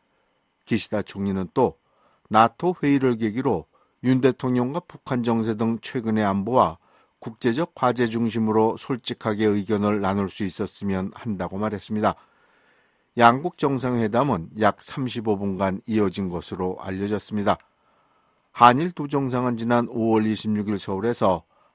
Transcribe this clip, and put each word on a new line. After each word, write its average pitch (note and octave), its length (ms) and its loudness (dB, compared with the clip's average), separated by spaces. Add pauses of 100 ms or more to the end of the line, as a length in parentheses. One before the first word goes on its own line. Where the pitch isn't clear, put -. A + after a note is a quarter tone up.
(640)
기시다 G#2+ 380 -4
총리는 G2 500 -6
또 B2+ 240 0 (540)
나토 A#2 520 2
회의를 C3+ 360 2
계기로 A2 480 -2 (360)
윤 C3 200 4
대통령과 B2+ 680 0
북한 B2+ 340 -6
정세 A2+ 340 0
등 A2+ 260 -2
최근의 A2 420 -2
안보와 G2 540 2 (400)
국제적 A#2+ 560 -2
과제 B2 320 0
중심으로 A2 720 0
솔직하게 A2 640 -4
의견을 G#2 560 0
나눌 G2 300 -2
수 - 120 -10
있었으면 F#2+ 720 -6
한다고 F#2+ 440 -8
말했습니다. G#2 560 -4 (1040)
양국 B2 420 4
정상회담은 A#2+ 920 0 (100)
약 G#2 200 2
삼십오 A2 580 -4
분간 F#2+ 480 -2
이어진 G2+ 420 0
것으로 F2+ 520 -6
알려졌습니다. G2+ 800 -4 (960)
한일 B2+ 400 6
두 C#3+ 160 -8
정상은 B2+ 480 -2
지난 A#2+ 320 0
오월 A2 380 2
이십육 G#2 420 -2
일 G#2 100 -2
서울에서 G2 640 0 (320)